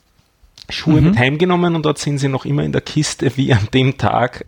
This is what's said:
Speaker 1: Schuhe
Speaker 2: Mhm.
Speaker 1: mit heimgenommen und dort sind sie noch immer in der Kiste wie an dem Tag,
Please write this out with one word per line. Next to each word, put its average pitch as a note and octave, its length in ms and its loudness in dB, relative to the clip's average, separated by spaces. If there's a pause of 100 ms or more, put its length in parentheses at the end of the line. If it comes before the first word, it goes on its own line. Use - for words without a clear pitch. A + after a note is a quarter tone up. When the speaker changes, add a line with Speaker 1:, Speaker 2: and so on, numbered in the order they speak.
(680)
Speaker 1:
Schuhe D3+ 320 2
Speaker 2:
Mhm. D#3 80 6
Speaker 1:
mit G3 80 2
heimgenommen E3+ 580 2
und D3+ 100 -2
dort D3+ 140 0
sind C#3+ 180 -4
sie C#3 100 0
noch C3 180 -4
immer C#3+ 180 -2
in D3+ 100 -4
der C3+ 80 -2
Kiste - 560 -4
wie C3+ 160 2
an G#2+ 200 2
dem C3 240 2
Tag, A#2 500 -2